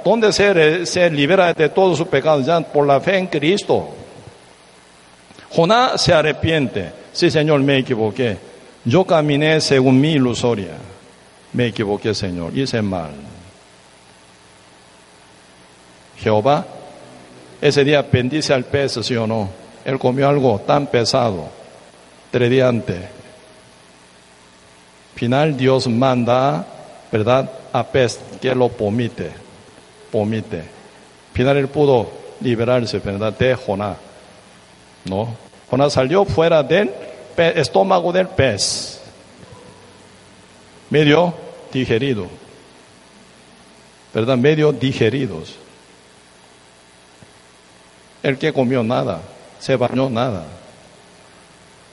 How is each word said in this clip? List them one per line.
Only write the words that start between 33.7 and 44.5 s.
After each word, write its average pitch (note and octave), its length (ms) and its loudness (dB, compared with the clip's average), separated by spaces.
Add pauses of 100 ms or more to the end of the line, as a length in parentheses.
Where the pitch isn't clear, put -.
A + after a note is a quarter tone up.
¿no? G2 240 -4 (400)
Jonás C#3+ 240 2
salió D3 320 2
fuera E3 380 2
del E3 280 0 (460)
pe-, E3 240 2
estómago F#3 520 0
del F3+ 160 0
pez, - 720 -2 (1900)
medio D#3 460 4 (380)
digerido, A#2 560 -2 (1900)
¿verdad? A#2+ 240 0
Medio D3+ 340 2